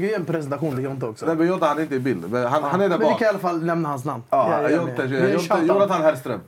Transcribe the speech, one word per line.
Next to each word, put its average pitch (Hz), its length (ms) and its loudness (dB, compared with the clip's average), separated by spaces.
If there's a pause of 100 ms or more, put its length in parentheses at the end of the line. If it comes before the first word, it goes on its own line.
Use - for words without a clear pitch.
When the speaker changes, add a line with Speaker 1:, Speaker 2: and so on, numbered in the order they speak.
Speaker 1:
ge 214 60 -2
en 185 120 -4
presentation 147 500 -4
till 131 80 -4
Jonte 135 220 -6
också? 110 200 -10
Speaker 2:
Nej, 160 100 0
men 165 120 2
Jonte, 185 180 0
han 147 120 2
är 156 40 -2
inte 143 140 -4
i 131 40 0
bild. 101 320 -2
Men 123 160 0
han, 147 140 2
Speaker 1:
Ja. 143 60 -2
Speaker 2:
han 180 140 2
är 202 80 2
där - 0 -
Speaker 1:
Men 165 100 2
vi 151 60 2
Speaker 2:
bak. 147 140 2
Speaker 1:
kan 226 60 2
i 214 40 4
alla 196 100 0
fall 170 240 -2
nämna 165 260 0
hans 135 160 -6
namn. 131 240 -6
Speaker 2:
Ja, 131 220 4
Speaker 1:
Ja, - 100 0
ja, 120 80 0
Speaker 2:
Jonte, 160 260 0
Speaker 1:
ja. 156 80 -2
Speaker 2:
Jonte, 131 40 -2
Speaker 1:
Vi 131 260 2
är 165 40 2
shoutout. 175 300 0
Speaker 2:
Jonathan 196 340 2
Hellström. 135 460 0